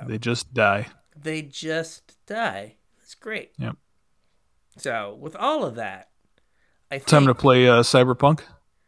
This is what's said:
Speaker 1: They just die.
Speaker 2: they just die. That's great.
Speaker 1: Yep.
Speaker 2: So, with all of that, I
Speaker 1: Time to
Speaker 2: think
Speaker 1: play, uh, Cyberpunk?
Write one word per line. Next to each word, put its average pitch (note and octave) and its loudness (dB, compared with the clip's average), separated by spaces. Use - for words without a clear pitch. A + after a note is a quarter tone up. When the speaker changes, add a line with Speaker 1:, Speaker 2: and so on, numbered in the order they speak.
Speaker 1:
They A2 -8
just A#2 -6
die. G#2+ 0
Speaker 2:
they D#3 -10
just D#3+ -10
die. A2 -8
That's - -20
great. - -14
Speaker 1:
Yep. B2 -10
Speaker 2:
So, A2 -8
with C#3 -16
all C#4 -4
of A#2+ -8
that, G2 -12
I C#3 -8
Speaker 1:
Time D3 4
to C3+ 4
Speaker 2:
think B2 0
Speaker 1:
play, B2+ 6
uh, A#2+ 6
Cyberpunk? B2+ 2